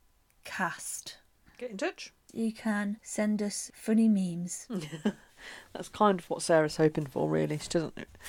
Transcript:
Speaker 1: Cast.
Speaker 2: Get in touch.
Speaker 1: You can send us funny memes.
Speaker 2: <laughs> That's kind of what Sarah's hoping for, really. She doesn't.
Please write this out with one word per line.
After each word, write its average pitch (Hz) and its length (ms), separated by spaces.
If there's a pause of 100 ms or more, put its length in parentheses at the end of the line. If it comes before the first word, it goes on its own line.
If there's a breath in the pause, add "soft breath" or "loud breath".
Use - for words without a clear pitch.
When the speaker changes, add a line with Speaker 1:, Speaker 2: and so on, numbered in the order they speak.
(440)
Speaker 1:
Cast. - 760 (400)
Speaker 2:
Get 247 140
in 196 60
touch. - 340 (220)
Speaker 1:
You 226 180
can 208 500
send 214 400
us - 320
funny 226 360
memes. 180 600
Speaker 2:
<laughs> - 1040
That's - 160
kind 202 300
of - 100
what - 120
Sarah's 156 360
hoping 156 280
for, 151 240
really. 151 300
She - 100
doesn't. - 360 (240)